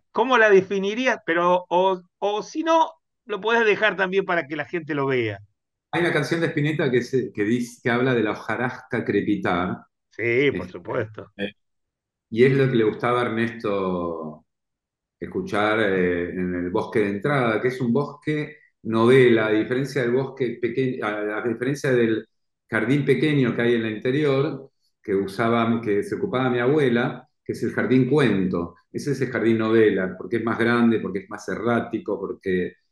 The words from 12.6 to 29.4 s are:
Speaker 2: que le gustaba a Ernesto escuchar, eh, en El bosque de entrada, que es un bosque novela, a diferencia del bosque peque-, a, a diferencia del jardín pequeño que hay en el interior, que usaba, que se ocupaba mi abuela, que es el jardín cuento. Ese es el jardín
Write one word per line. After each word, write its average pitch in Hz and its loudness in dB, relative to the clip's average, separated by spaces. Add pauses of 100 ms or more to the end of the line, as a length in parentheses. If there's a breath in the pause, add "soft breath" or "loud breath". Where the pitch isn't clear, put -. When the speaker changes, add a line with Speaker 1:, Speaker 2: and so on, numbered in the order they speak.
Speaker 2:
que - -2
le 110 4
gustaba 120 0
a 123 -2
Ernesto 95 -4 (720)
escuchar, 104 0
eh, 90 0
en 90 -4
El 87 -4
bosque 107 -2
de 101 2
entrada, 113 0
que 127 2
es 127 -6
un 120 0
bosque 147 -4 (260 loud breath)
novela, 113 6
a 107 0
diferencia 123 0
del 120 0
bosque 123 -2
peque-, 123 -2
a, 107 -4
a 117 -4
diferencia 127 -2
del 110 2 (420)
jardín 120 0
pequeño 139 2
que 120 -2
hay 120 4
en 113 0
el 107 -4
interior, 139 -2 (300)
que 104 -4
usaba, 113 0
que 101 0
se 101 -6
ocupaba 120 -2
mi 123 0
abuela, 127 0 (160)
que - -6
es - -8
el 113 -2
jardín 127 2
cuento. 95 0 (160 soft breath)
Ese 127 -6
es 127 -4
el 123 -4
jardín 113 2